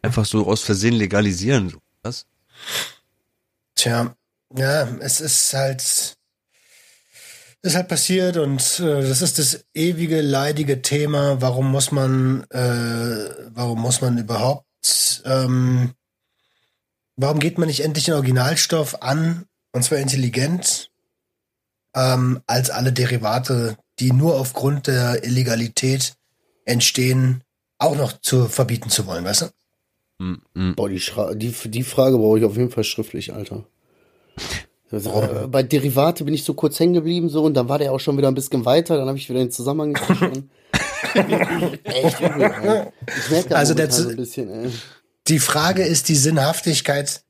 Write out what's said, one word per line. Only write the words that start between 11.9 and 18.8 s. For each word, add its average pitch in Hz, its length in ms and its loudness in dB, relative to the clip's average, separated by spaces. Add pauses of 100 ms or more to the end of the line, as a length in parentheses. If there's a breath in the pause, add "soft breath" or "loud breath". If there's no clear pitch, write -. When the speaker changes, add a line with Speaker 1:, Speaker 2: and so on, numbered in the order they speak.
Speaker 2:
man, 131 580 0
äh, 117 840 -4 (180)
warum 117 280 -4
muss 123 200 0
man 120 180 2
überhaupt, - 1040 -2
ähm, 127 640 0 (1300)
warum 147 240 0
geht 170 180 0
man 160 100 2
nicht 143 140 -4
endlich 151 220 -2
den 165 100 0
Originalstoff 139 880 0